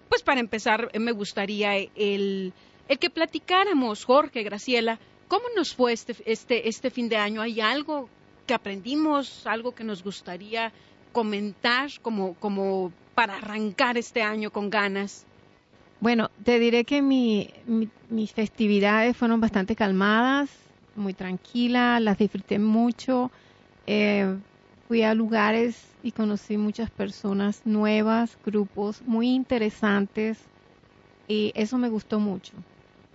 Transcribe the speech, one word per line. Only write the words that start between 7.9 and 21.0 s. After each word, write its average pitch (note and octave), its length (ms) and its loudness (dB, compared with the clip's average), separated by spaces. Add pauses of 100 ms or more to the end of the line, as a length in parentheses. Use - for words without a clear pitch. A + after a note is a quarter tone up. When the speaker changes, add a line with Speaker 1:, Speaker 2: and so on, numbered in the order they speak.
Speaker 1:
que B3+ 80 -2
aprendimos, B3+ 920 -2
algo A3+ 260 -4
que A3+ 120 -12
nos G3 180 -6
gustaría G#3 680 -8 (380)
comentar A3+ 760 0 (140)
como, F#3+ 320 -2
como G3 560 -2 (240)
para G#3+ 220 2
arrancar G#3+ 600 -2
este A#3 240 -2
año G#3+ 300 -2
con G#3 180 -4
ganas? G3+ 560 -2 (760)
Speaker 2:
Bueno, A3+ 280 2 (140)
te A#3+ 160 4
diré A#3 240 4
que C#4+ 180 0
mi, B3 480 2 (160)
mi, A3 240 -2 (200)
mis A3 240 -4
festividades G#3+ 840 2
fueron A#3 240 2
bastante A3 360 0
calmadas, A3 720 2 (460)
muy G3 180 -6